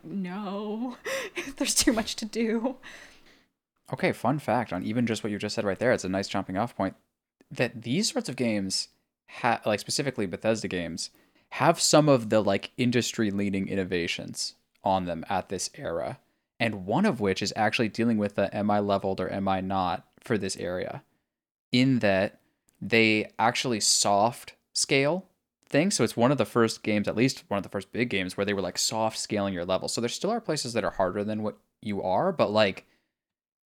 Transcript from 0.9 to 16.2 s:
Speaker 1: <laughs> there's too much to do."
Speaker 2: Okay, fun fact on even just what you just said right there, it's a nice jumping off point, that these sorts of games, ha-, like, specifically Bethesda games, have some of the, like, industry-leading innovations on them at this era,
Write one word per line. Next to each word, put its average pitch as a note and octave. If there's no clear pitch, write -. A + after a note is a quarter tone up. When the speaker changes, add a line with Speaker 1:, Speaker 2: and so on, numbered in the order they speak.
Speaker 1:
<laughs> E4+
there's -
too -
much A3
to A3+
do." A3+
Speaker 2:
Okay, E3+
fun C3
fact A2
on F#2+
even A2+
just G#2+
what G#2
you G#2
just G#2
said A2
right G2
there, A#2
it's G2
a F#2+
nice F#2+
jumping F#2+
off A2
point, F#2+
that A#2+
these D#3
sorts A#3
of C3
games, G#2+
ha-, A#2
like, G#2+
specifically B2+
Bethesda G#2
games, F2
have E3
some D3+
of A#2
the, A2
like, G2
industry-leading G2+
innovations F2+
on F#2+
them E2
at F#2+
this F#2
era, E2+